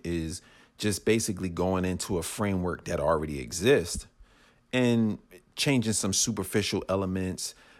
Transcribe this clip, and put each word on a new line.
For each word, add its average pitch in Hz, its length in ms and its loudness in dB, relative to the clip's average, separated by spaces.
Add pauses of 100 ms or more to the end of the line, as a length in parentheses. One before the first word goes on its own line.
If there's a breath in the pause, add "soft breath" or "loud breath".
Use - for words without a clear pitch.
is 85 380 -4 (380 loud breath)
just 107 260 -2
basically 101 460 0
going 90 340 2
into 90 320 -2
a 82 60 0
framework 92 640 -2
that 85 140 -2
already 76 380 2
exists 90 680 0 (680 soft breath)
and 117 460 2 (380)
changing 117 360 2
some 101 220 0
superficial 101 760 0
elements. 92 680 -2 (260 loud breath)